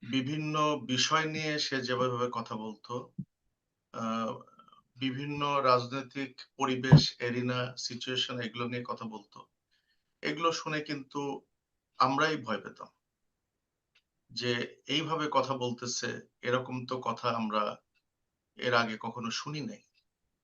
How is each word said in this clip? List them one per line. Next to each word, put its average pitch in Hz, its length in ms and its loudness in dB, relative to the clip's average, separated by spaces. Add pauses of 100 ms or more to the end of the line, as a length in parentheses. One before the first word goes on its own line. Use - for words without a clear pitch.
বিভিন্ন 147 520 -2 (240)
বিষয় 127 460 2
নিয়ে 156 340 -2
সে 135 220 -2
যেভাবে 123 500 0
কথা 117 240 -6
বলতো, 110 380 -10 (1000)
আ, 113 100 -6 (920)
বিভিন্ন 139 440 -4 (200)
রাজনৈতিক 127 680 2 (260)
পরিবেশ, 131 640 8
এরিনা, 123 580 -2
সিচুয়েশন 123 600 -4
এগুলো 117 280 -4
নিয়ে 123 180 -4
কথা 117 200 -8
বলতো। 107 340 -12 (840)
এগুলো 156 280 0
শুনে 156 300 -4
কিন্তু 143 400 -6 (760)
আমরাই 143 380 4
ভয় 104 240 -4
পেতাম। - 280 -14 (1400)
যে 120 200 -2 (360)
এইভাবে 151 440 0
কথা 131 260 2
বলতেছে, 123 500 -4 (340)
এরকম 127 440 0
তো 127 120 -4
কথা 123 320 -2
আমরা 107 340 0 (960)
এর 123 160 0
আগে 113 260 4
কখনো 117 320 -6
শুনি 147 300 -4
নাই। 104 200 -8 (640)